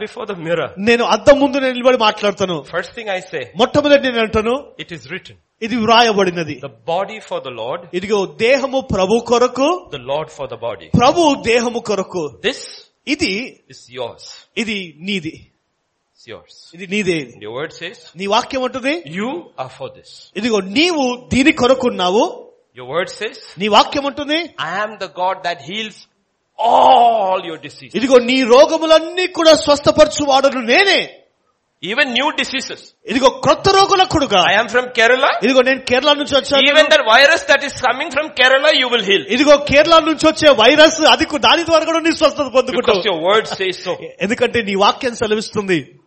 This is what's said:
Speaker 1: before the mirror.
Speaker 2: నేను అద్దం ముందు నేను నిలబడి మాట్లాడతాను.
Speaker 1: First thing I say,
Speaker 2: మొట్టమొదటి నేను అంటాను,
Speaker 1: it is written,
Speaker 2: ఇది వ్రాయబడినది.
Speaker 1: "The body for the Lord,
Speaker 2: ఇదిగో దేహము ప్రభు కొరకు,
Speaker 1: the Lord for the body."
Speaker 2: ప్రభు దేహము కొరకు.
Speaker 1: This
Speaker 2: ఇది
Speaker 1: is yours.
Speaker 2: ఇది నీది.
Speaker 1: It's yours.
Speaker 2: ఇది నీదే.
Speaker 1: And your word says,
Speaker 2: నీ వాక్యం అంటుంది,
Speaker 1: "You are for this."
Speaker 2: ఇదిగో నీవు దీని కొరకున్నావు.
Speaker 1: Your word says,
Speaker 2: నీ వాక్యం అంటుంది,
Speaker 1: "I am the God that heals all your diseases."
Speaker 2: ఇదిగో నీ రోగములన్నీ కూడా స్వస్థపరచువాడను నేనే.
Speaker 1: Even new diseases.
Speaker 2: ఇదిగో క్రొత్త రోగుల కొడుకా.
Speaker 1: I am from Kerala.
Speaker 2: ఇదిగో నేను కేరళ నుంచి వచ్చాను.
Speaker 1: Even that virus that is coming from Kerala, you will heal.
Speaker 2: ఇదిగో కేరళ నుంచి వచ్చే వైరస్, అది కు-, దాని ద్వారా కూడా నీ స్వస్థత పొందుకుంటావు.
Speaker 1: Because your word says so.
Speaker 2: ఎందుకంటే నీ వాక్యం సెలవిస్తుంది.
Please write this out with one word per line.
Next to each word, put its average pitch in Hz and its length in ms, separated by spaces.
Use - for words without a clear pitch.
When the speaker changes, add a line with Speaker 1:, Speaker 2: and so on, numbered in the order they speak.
Speaker 1:
before 214 260
the 196 140
mirror. 160 240
Speaker 2:
నేను 233 260
అద్దం 269 260
ముందు 277 180
నేను 262 140
నిలబడి 247 240
మాట్లాడతాను. 202 680
Speaker 1:
First 185 220
thing 214 180
I 185 40
say, 143 100
Speaker 2:
మొట్టమొదటి 277 460
నేను 240 180
అంటాను, 220 340
Speaker 1:
it - 140
is 117 140
written, 170 240
Speaker 2:
ఇది 226 140
వ్రాయబడినది. 202 880
Speaker 1:
"The 120 100
body 196 260
for 175 100
the 123 140
Lord, 151 180
Speaker 2:
ఇదిగో 196 260
దేహము 262 340
ప్రభు 202 380
కొరకు, 247 500
Speaker 1:
the 131 80
Lord 156 160
for 135 160
the 107 120
body." 85 220
Speaker 2:
ప్రభు 294 360
దేహము 233 320
కొరకు. 190 460
Speaker 1:
This 269 140
Speaker 2:
ఇది 233 520
Speaker 1:
is - 80
yours. 113 240
Speaker 2:
ఇది 196 400
నీది. 160 260
Speaker 1:
It's - 200
yours. - 220
Speaker 2:
ఇది 180 120
నీదే. 180 320
Speaker 1:
And 98 120
your 113 140
word 160 120
says, 170 140
Speaker 2:
నీ 190 100
వాక్యం 247 420
అంటుంది, 262 260
Speaker 1:
"You 233 100
are 127 180
for 127 80
this." - 120
Speaker 2:
ఇదిగో 214 240
నీవు 254 720
దీని 262 200
కొరకున్నావు. 240 720
Speaker 1:
Your 127 180
word 185 120
says, 254 140
Speaker 2:
నీ 208 100
వాక్యం 277 380
అంటుంది, 294 380
Speaker 1:
"I 156 280
am 220 80
the 180 60
God 185 140
that 170 120
heals 214 280
all 226 680
your 160 180
diseases." 135 320
Speaker 2:
ఇదిగో 254 200
నీ 254 240
రోగములన్నీ 320 760
కూడా 320 260
స్వస్థపరచువాడను 285 960
నేనే. 302 400
Speaker 1:
Even 277 160
new 285 100
diseases. 240 400
Speaker 2:
ఇదిగో 254 220
క్రొత్త 285 400
రోగుల 392 340
కొడుకా. 269 380
Speaker 1:
I - 100
am 233 100
from 247 140
Kerala. 254 320
Speaker 2:
ఇదిగో 254 240
నేను 262 120
కేరళ 262 320
నుంచి 285 260
వచ్చాను. 269 320
Speaker 1:
Even 302 240
that 285 100
virus 285 360
that 285 180
is - 60
coming 262 300
from 302 100
Kerala, 269 320
you 247 120
will 220 160
heal. 196 120
Speaker 2:
ఇదిగో 285 220
కేరళ 311 420
నుంచి 311 320
వచ్చే 302 200
వైరస్, 294 500
అది 285 240
కు-, 294 160
దాని 277 240
ద్వారా 320 200
కూడా 330 160
నీ 320 120
స్వస్థత - 440
పొందుకుంటావు. 240 420
Speaker 1:
Because 175 120
your 165 180
word 214 180
says 185 160
so. 165 60
Speaker 2:
ఎందుకంటే 233 420
నీ 202 120
వాక్యం 233 420
సెలవిస్తుంది. 208 920